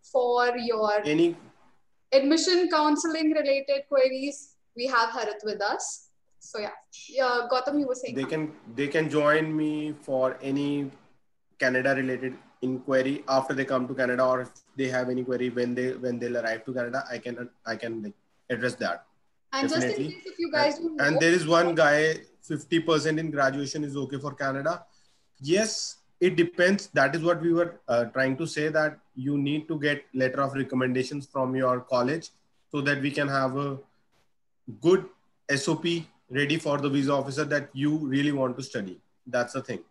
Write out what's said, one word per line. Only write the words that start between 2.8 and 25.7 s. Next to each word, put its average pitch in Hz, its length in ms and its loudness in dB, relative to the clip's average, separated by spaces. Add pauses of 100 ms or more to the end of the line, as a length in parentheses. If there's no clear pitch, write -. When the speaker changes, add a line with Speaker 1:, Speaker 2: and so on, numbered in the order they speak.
Speaker 1:
related 277 560 2
queries, 269 680 0 (200)
we 240 120 -4
have 233 220 2
Harit 220 340 -6
with 202 180 -6
us. - 480 -4 (300)
So - 200 -12
yeah, 208 100 -6 (400)
yeah, 247 420 0
Gautam, 285 280 0
you 277 80 0
were 247 80 -2
saying - 200 -10
Speaker 2:
They 135 60 -2
Speaker 1:
something. 156 260 -4
Speaker 2:
can, - 280 -16
they 143 120 -2
can 156 220 0
join 151 460 2
me 151 460 -2
for 131 400 0
any 143 480 -2 (680)
Canada 127 360 2
related 127 400 -4 (260)
inquiry 131 680 0
after 135 260 2
they 131 120 0
come 131 220 0
to 131 60 -8
Canada, 127 320 2
or 127 160 2
if 120 80 -10 (260)
they 131 120 0
have 127 220 -2
any 127 140 -2
query 123 260 -2
when 123 260 -2
they, 127 180 0
when 123 260 -4
they'll 120 180 -4
arrive 113 280 -4
to 127 80 -8
Canada, 123 380 -4
I 120 60 -8
can, 120 320 -10 (160)
I 113 100 -4
can, 113 280 -6
like, 104 100 -10 (360)
address 120 260 -2
that. 87 300 -4 (460)
Speaker 1:
And 269 160 -2
just 320 160 0
in 480 60 0
Speaker 2:
Definitely. 359 240 -4
Speaker 1:
case 359 120 -20
if 359 140 -14
you 339 120 -4
guys 294 260 2
Speaker 2:
And, 330 200 -6
Speaker 1:
don't - 40 0
Speaker 2:
and 147 140 4
Speaker 1:
know 175 40 4
Speaker 2:
there 165 140 6
is 165 140 2
one 170 280 4
guy, 156 400 4 (260)
fifty 160 380 -2
percent 160 400 2
in 160 120 -4
graduation 143 520 0
is 139 140 -6
okay 135 220 -6
for 139 140 -8
Canada. 139 520 -4 (560)
Yes, 196 560 0 (220)